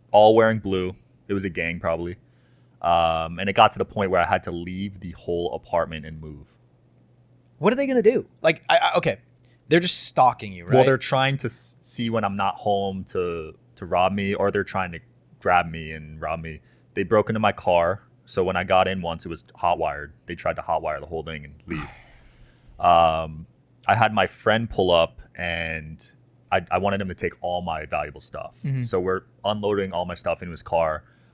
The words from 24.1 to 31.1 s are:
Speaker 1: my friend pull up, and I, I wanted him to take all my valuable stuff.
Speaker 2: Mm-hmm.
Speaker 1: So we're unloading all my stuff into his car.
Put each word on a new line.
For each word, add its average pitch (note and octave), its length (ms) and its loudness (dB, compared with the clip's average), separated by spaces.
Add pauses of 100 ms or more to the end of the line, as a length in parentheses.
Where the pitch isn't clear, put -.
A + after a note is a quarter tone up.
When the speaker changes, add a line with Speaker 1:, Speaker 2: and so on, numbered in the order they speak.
Speaker 1:
my F#2+ 120 2
friend A2+ 440 0
pull F#2 200 2
up, E2 300 2 (140)
and E2 680 -8 (480)
I, F#2 200 2
I F2+ 80 2
wanted G2 240 -2
him F#2+ 60 -8
to F2+ 60 -8
take F2 280 -6
all F2+ 180 -6
my D#2+ 240 -6
valuable D2+ 380 -6
stuff. - 420 -14
Speaker 2:
Mm-hmm. C3 180 -4
Speaker 1:
So A#2 180 -2
we're F#2 220 -2 (220)
unloading G2+ 480 -2
all F2 140 -4
my F2 80 -8
stuff - 280 -4
into F2 80 -10
his D#2+ 120 -10
car. D#2+ 420 0 (300)